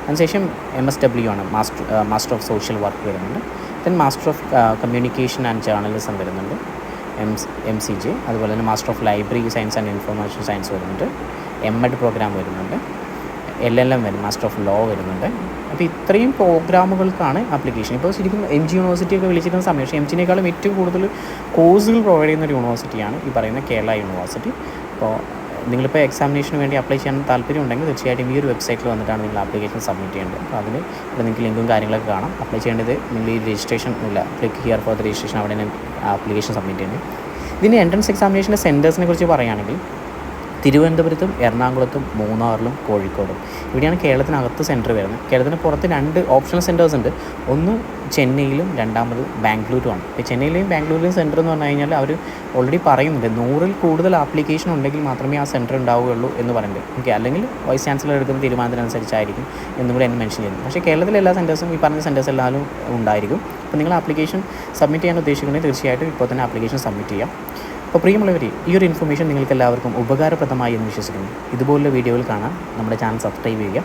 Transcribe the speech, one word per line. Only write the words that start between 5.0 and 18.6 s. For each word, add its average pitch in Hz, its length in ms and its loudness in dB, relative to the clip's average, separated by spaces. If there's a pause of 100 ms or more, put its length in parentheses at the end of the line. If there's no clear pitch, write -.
and 113 160 -2
Journalism 107 540 -2
വരുന്നുണ്ട്, 95 340 -6 (1160)
എം 110 80 -2
സി 107 140 -4 (100)
ജെ. 107 100 -2 (140)
അതുപോലെ 110 260 0
തന്നെ 113 200 0
Master 107 200 -2
of - 60 -4 (100)
Library 104 460 0
Science 107 240 -2
and 107 160 -2
Information 104 540 -6
Science 101 240 -4
വരുന്നുണ്ട്. 95 340 -4 (560)
എം 113 220 0
എഡ് 123 80 2
പ്രോഗ്രാം 107 440 0
വരുന്നുണ്ട്. 92 600 -6 (680)
എൽ 120 140 4
എൽ 131 120 4
എം 120 100 2
വരും, 101 240 -2
Master - 220 -4
of - 40 -6 (140)
Law 101 220 4
വരുന്നുണ്ട്. 95 360 -4 (460)
അപ്പോൾ - 120 -2
ഇത്രയും 208 480 2
പ്രോഗ്രാമുകൾക്കാണ് 185 1200 2
ആപ്ലിക്കേഷൻ. 117 440 -2
ഇപ്പോൾ 160 160 0
ശരിക്കും 196 380 0
എം 156 180 2